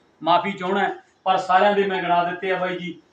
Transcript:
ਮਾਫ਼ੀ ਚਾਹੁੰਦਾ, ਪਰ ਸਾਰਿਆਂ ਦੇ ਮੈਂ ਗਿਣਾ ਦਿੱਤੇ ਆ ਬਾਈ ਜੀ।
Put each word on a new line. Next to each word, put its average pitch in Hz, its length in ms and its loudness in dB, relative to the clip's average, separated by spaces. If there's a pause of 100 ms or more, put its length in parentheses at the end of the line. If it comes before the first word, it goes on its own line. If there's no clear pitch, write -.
(220)
ਮਾਫ਼ੀ 175 300 2
ਚਾਹੁੰਦਾ, 185 380 -2 (340)
ਪਰ 185 140 2
ਸਾਰਿਆਂ 190 360 4
ਦੇ 202 120 2
ਮੈਂ 185 160 -2
ਗਿਣਾ 175 220 2
ਦਿੱਤੇ 180 280 -4
ਆ 180 60 0
ਬਾਈ 180 200 -4
ਜੀ। 175 220 -10 (140)